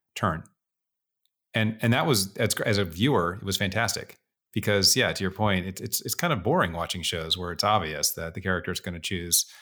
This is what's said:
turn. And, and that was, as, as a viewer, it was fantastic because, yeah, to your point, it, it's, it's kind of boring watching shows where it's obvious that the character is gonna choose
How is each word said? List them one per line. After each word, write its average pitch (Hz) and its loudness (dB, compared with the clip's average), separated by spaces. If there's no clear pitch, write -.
turn. 165 -2
And, 110 2
and 117 6
that 151 4
was, 104 2
as, 110 2
as 104 2
a 101 2
viewer, 92 2
it 107 -12
was 95 -2
fantastic 104 -2
because, 101 4
yeah, 110 4
to - -4
your 92 0
point, 98 2
it, 95 -8
it's, - -4
it's - -6
kind 170 0
of 95 -2
boring 123 2
watching 85 -6
shows 82 -4
where 90 -6
it's 85 -4
obvious 82 0
that 82 -8
the 101 -10
character 90 -2
is 87 -6
gonna 85 -8
choose 85 -2